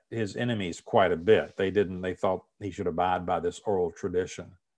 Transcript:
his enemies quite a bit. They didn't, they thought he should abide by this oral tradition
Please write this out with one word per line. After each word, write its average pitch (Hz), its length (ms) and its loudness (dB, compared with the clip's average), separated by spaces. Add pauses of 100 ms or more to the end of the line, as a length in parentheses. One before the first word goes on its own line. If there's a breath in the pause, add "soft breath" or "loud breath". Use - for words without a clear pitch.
his 110 260 -4
enemies 107 440 -2
quite 95 320 4
a 85 60 0
bit. 85 400 4
They 95 120 0
didn't, 92 320 0
they 92 140 -4
thought 92 300 -2 (140)
he 101 120 -6
should 90 160 -6
abide 90 380 0
by 90 140 0
this 85 260 -4
oral 90 260 0
tradition 90 600 -6 (260)